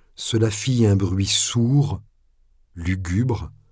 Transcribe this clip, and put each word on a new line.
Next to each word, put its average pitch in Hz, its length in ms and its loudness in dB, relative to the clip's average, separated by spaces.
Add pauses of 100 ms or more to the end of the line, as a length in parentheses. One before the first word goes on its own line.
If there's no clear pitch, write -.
(160)
cela 110 340 0
fit 120 360 0
un 101 100 4
bruit 98 300 0
sourd, 120 760 0 (720)
lugubre, 92 760 -4 (200)